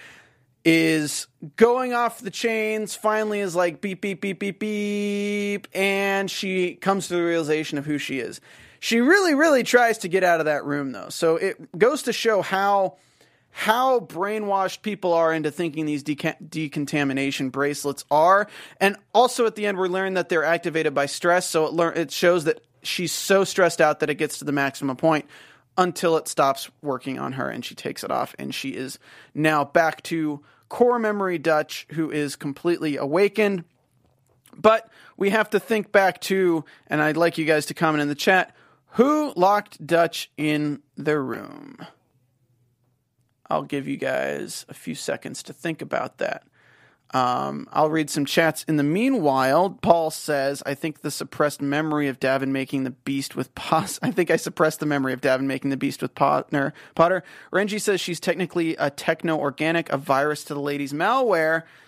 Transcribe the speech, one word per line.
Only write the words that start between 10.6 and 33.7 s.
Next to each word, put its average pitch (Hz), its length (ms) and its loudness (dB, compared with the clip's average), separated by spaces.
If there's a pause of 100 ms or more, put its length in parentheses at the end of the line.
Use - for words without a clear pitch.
room, 143 260 -4
though. 98 180 -12
So 165 280 2
it 175 400 -4
goes 254 260 4
to 240 100 -2
show 214 280 0
how, 196 560 0 (520)
how 247 520 2
brainwashed 196 800 -4
people 190 320 -2
are 165 200 4
into 151 180 -2
thinking 156 340 -4
these 147 180 -4
deca-, 151 460 -6
decontamination 139 1000 -2
bracelets 143 640 -4
are. 185 380 4 (320)
And 196 160 2 (160)
also 247 320 4
at 220 100 -2
the 208 120 -4
end, 196 100 -2
we 185 100 0
learn 190 280 -2
that 175 120 0
they're 160 160 0
activated 160 500 0
by 143 120 2
stress. 175 440 0
So 156 160 2
it 143 80 -4
lear-, 165 200 2
it 160 180 -4
shows 175 320 4
that 156 160 0 (240)
she's - 300 -4
so 190 320 4
stressed 175 340 2
out 151 220 4
that 151 80 0
it 147 60 0
gets 147 240 -4
to - 60 -12
the 147 60 -4
maximum 139 460 -2
point 160 280 2 (520)
until 175 400 2
it 151 100 -2
stops 139 420 0 (120)
working 131 380 -6
on 135 140 -6
her 131 160 -4
and 120 140 -8
she - 100 -12
takes - 300 -10
it - 80 -6
off. 131 260 -4
And 139 160 -8
she 135 180 -8
is 131 280 -10 (340)
now 151 300 0
back 160 400 2
to 151 400 -4 (260)
core 240 300 4
memory 202 380 -2
Dutch, 151 540 -2
who 160 200 -4
is 147 240 -4
completely 151 640 -4
awakened. 196 640 0 (920)